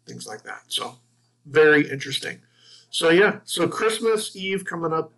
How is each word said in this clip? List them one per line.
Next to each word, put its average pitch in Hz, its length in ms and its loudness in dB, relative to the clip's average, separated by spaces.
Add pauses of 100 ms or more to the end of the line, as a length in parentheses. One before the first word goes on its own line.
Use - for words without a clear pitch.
things 127 200 -16
like 110 160 -16
that. - 260 -16
So - 300 -8 (480)
very 147 420 4
interesting. 139 520 -8 (500)
So, 165 200 2
yeah, 190 340 4
so 170 240 -2
Christmas 220 680 -2
Eve 190 300 -4
coming 165 280 -6
up 160 240 -4